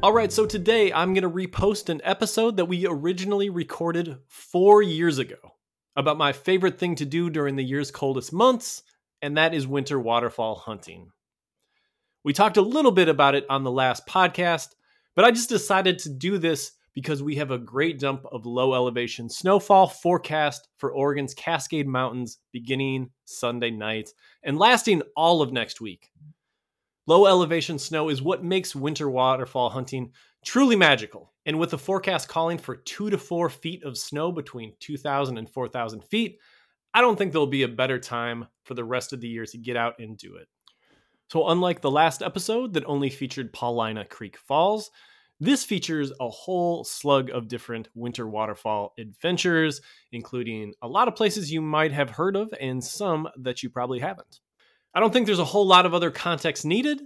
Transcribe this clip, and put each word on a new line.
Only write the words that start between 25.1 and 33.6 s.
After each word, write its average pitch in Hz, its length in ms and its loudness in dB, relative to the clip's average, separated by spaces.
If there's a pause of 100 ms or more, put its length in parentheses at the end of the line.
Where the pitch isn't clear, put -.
all 165 260 4
of 127 100 0
next 117 300 -6
week. 101 300 -14 (960)
Low 175 200 8
elevation 170 540 4
snow 156 300 -4
is 135 120 -2
what 175 220 -2
makes 185 320 -2
winter 147 340 -4
waterfall 127 600 0
hunting 127 420 -8 (320)
truly 247 320 4
magical. 139 580 2 (120)
And 156 120 -2
with 165 120 0
the 156 80 -6
forecast 190 500 -4
calling 165 300 -2
for 123 180 -10
two - 340 -8
to 208 80 -2
four 170 300 -4
feet - 380 -10